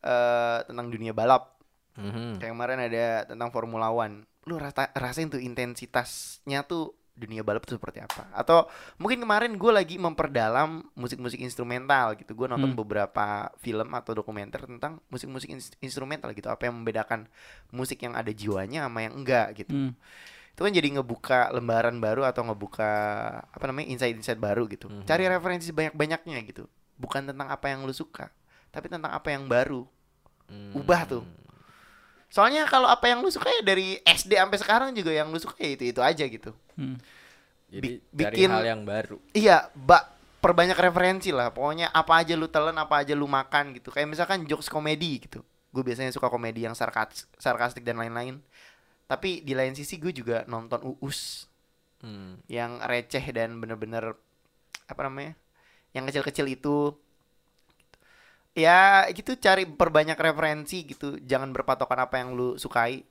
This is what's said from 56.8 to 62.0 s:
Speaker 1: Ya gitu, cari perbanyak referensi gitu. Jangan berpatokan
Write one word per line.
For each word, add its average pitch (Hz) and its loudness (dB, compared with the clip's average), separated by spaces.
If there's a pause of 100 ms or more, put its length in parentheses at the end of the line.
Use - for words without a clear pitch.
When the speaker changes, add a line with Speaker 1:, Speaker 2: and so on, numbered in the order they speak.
Speaker 1:
Ya 190 10
gitu, 185 -6
cari 190 6
perbanyak 156 4
referensi 156 0
gitu. 143 -8
Jangan 131 0
berpatokan 127 0